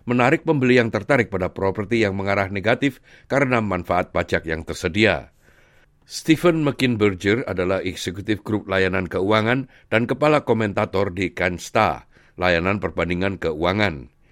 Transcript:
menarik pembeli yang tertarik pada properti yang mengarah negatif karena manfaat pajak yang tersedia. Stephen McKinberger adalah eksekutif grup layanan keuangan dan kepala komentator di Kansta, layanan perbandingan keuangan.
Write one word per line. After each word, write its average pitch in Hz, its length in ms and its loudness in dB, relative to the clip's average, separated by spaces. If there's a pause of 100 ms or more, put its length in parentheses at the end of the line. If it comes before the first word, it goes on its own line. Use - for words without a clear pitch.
menarik 123 400 2
pembeli 127 320 4
yang 113 160 4
tertarik 113 400 0
pada 90 160 -2
properti 101 560 -2
yang 98 160 0
mengarah 98 320 0
negatif 120 480 0 (320)
karena 127 320 2
manfaat 90 480 0
pajak 87 320 -2
yang 78 240 -4
tersedia. 90 640 0 (720)
Stephen 160 640 0
McKinberger 107 800 0
adalah 92 320 -2
eksekutif 92 640 -6
grup 107 240 -4
layanan 95 400 0
keuangan 110 640 0 (160)
dan 113 240 0
kepala 147 320 2
komentator 104 720 0
di 92 160 -2
Kansta, 90 800 -2 (240)
layanan 90 480 2
perbandingan 87 560 -2
keuangan. 82 720 -2 (200)